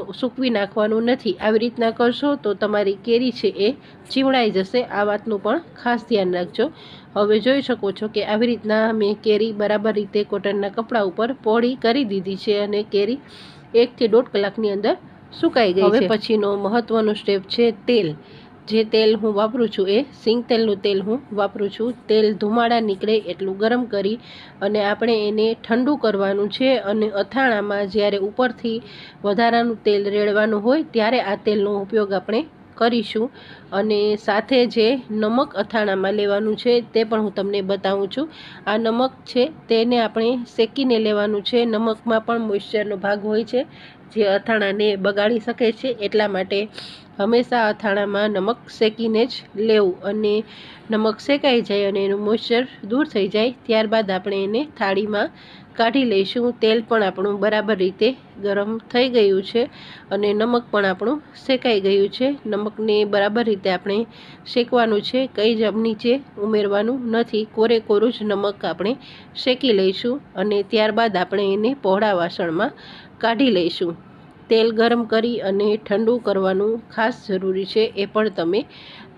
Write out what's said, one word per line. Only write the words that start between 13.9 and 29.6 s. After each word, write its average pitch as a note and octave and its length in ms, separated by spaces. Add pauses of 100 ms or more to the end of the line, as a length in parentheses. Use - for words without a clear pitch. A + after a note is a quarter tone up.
દોઢ A3+ 180
કલાકની G3+ 460
અંદર G#3 260 (440)
સુકાઈ B3 320
ગઈ F#3+ 80
છે. G3 40
હવે G#3 220
પછીનો G#3 480
મહત્વનો A3 580
સ્ટેપ G3+ 280
છે A#3 300
તેલ. G3+ 440 (520)
જે A3 160
તેલ A3 320
હું G#3+ 180
વાપરું A3 360
છું G3 200
એ G#3 120
સિંગ A#3 420
તેલનું A3 380
તેલ G3 200
હું G#3+ 200 (120)
વાપરું G3+ 360
છું. A3+ 240 (140)
તેલ G#3+ 280
ધુમાડા A#3 440
નીકળે G#3+ 380
એટલું F#3+ 400
ગરમ A3+ 260
કરી G#3 360 (420)
અને G#3 220
આપણે G#3 440
એને A3 300 (100)
ઠંડુ B3 280
કરવાનું G3+ 540
છે C4 280
અને G#3+ 320
અથાણામાં G3+ 800
જ્યારે G3+ 300
ઉપરથી A#3 640 (420)
વધારાનું A#3 600